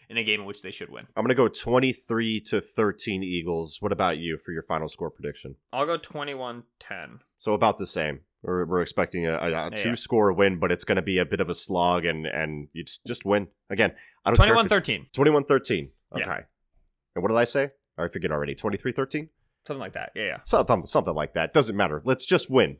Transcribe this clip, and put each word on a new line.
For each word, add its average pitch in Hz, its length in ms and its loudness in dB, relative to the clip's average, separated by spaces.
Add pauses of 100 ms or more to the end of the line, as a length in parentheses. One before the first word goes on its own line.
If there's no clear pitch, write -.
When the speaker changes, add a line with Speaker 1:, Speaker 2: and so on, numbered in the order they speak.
Speaker 1:
in 113 80 -6
a 113 60 0
game 107 180 0
in 98 40 -10
which 101 160 -10
they 92 100 -10
should - 180 -12
win. 58 260 -16
Speaker 2:
I'm 110 80 -2
gonna 123 120 4
go 123 120 6
twenty-three 117 920 0
to 104 200 -2
thirteen 98 600 -2
Eagles. 85 580 -4
What 101 100 -2
about 87 260 0
you 80 200 -4
for - 140 -12
your 80 120 -6
final 78 260 -4
score 82 200 -8
prediction? 71 460 -12 (180)
Speaker 1:
I'll 139 120 -2
go 165 120 -2
twenty-one 135 640 -10 (160)
ten. 80 400 -14 (180)
Speaker 2:
So 107 160 0
about 107 240 4
the 92 100 -6
same. 76 340 -4 (220)
We're, 90 220 -2
we're 87 160 0
expecting 85 460 -2
a, 80 60 0
a, 82 140 -2
a 82 40 0
Speaker 1:
Yeah. 80 180 -4
Speaker 2:
two-score 107 640 0
win, 95 260 4
but 87 120 2
it's 87 120 0
gonna 98 200 0
be 92 160 0
a 87 60 2
bit 87 160 -2
of 80 80 0
a 87 40 -2
slog, 87 520 0
and, 80 200 -2
and 76 480 -4
you 82 100 -10
just, - 220 -8
just - 200 -8
win. 98 220 2 (220)
Again, 98 240 2 (320)
I 101 60 2
don't - 60 6
care 190 80 10
if 214 40 4
it's 226 40 8
Speaker 1:
Twenty-one 226 160 4
thirteen. 131 440 2
Speaker 2:
twenty-one 143 320 4
thirteen. 98 440 0 (260)
Speaker 1:
Yeah. - 80 -4
Speaker 2:
Okay. - 160 -6 (760)
And 90 80 -4
what 101 60 4
did 113 80 4
I 120 60 6
say? 139 280 0 (260)
I 85 100 -2
forget 82 240 -4
already. 73 240 -2
Twenty-three 107 380 -4
thirteen? 147 360 -4 (380)
Speaker 1:
Something 139 140 -8
like 95 120 -10
that. - 220 -10
Yeah, 107 80 -6
yeah. 90 200 -4
Speaker 2:
Something, 120 440 2
something 104 260 0
like 76 220 -4
that. 80 180 -2
Doesn't 113 240 2
matter. 76 260 0
Let's 127 220 0
just - 240 0
win. 98 300 4